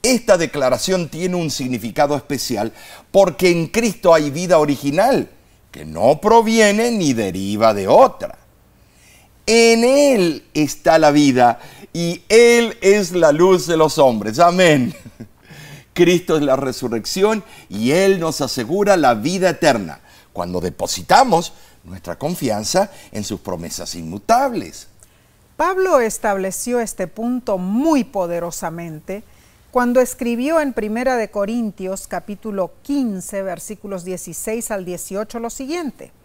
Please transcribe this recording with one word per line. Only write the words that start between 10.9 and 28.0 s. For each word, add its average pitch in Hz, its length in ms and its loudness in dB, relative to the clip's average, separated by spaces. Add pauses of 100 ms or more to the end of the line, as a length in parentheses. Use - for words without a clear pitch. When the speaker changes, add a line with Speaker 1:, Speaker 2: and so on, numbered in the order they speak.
Speaker 1:
la 151 120 6
vida 127 480 4 (340)
y 170 360 -6
Él 233 520 6
es 190 320 2
la 165 180 4
luz 170 360 4
de 165 100 0
los 156 200 2
hombres. 113 420 2
Amén. 170 540 4 (500)
<laughs> - 500 -20
Cristo 175 440 2
es 147 60 0
la 135 120 2
resurrección 135 880 -2 (260)
y 110 220 -2
Él 190 280 2
nos 160 220 -4
asegura 170 560 0
la 135 180 4
vida 175 340 -2
eterna 117 500 -2 (320)
cuando 90 300 -6
depositamos 170 920 0 (300)
nuestra 87 340 -14
confianza 143 720 -4 (220)
en 104 120 -8
sus 95 180 -8
promesas 85 540 -10
inmutables. 120 920 -4 (680)
Speaker 2:
Pablo 370 420 0
estableció 208 800 -4
este 208 280 -6
punto 233 520 -6
muy 240 460 0